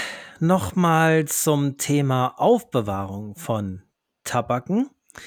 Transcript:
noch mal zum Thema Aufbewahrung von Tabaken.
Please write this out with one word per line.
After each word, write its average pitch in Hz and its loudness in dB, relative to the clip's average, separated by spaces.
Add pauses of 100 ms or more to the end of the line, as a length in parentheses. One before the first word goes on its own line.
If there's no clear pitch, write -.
(380)
noch 180 0
mal 160 4
zum 143 0
Thema 131 0
Aufbewahrung 104 0
von 98 -4 (400)
Tabaken. 127 -2 (360)